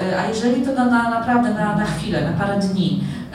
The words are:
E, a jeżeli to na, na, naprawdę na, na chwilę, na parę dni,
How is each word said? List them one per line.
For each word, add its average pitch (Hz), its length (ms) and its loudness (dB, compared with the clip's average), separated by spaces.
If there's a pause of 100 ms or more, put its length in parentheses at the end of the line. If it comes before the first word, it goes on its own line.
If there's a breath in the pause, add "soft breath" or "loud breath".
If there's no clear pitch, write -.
E, 185 180 -2
a 196 80 -2
jeżeli 240 340 0
to 269 120 0
na, 254 120 2
na, 233 240 2
naprawdę 233 440 2
na, 208 220 0
na 208 100 0
chwilę, - 460 -2
na 202 140 -2
parę 202 140 0
dni, 185 440 0 (320 loud breath)